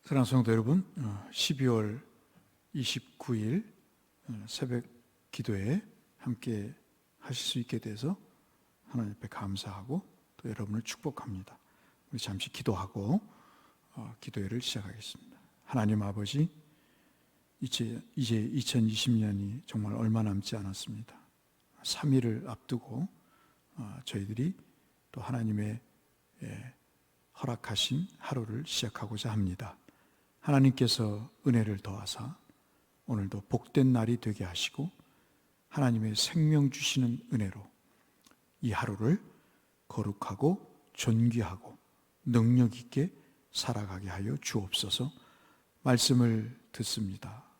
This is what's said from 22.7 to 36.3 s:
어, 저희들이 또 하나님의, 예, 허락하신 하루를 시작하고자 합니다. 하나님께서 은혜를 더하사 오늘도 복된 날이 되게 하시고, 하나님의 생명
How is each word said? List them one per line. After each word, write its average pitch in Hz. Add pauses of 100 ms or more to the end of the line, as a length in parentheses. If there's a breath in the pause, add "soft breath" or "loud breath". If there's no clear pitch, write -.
어, 107
저희들이 110 (580)
또 117
하나님의, 107 (640)
예, 110 (680)
허락하신 127
하루를 117
시작하고자 107
합니다. 98 (640 soft breath)
하나님께서 123 (160)
은혜를 110
더하사 104 (720)
오늘도 101
복된 131
날이 117
되게 104
하시고, - (800 soft breath)
하나님의 113
생명 151